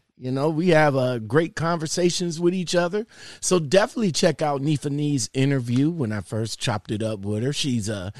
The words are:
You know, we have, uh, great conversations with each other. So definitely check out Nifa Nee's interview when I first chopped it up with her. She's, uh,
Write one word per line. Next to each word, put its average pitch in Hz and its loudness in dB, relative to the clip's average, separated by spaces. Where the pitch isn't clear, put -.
You 127 -8
know, 139 0
we 170 0
have, 151 6
uh, 127 0
great 117 0
conversations 170 -2
with 175 2
each 185 -2
other. 175 0
So 180 2
definitely 190 2
check 165 2
out 143 0
Nifa 147 0
Nee's 143 -2
interview 135 2
when 135 -2
I 104 -4
first 110 -6
chopped 107 -4
it 107 -4
up 110 -4
with 107 -4
her. 139 -2
She's, 123 -2
uh, 101 -6